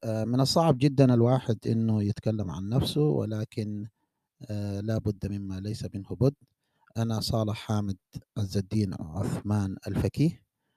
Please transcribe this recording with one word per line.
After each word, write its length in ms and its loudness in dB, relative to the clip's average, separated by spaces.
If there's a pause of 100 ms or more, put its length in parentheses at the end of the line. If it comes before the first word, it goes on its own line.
آه، 200 -2
من 160 2
الصعب 380 4
جدًا 360 6
الواحد 520 4
إنه 360 2
يتكلم 480 -2
عن 180 -6
نفسه، 320 0
ولكن، 840 -2 (640)
آه، 300 -4
لا 180 -2
بد 280 -2
مما 340 -6
ليس 340 -6
منه 260 -8
بد. 140 4 (600)
أنا 240 -2
صالح 360 0
حامد 400 -2 (420)
عز 180 -4
الدين 440 -2
عثمان 760 -2 (100)
الفقيه، 600 0 (300)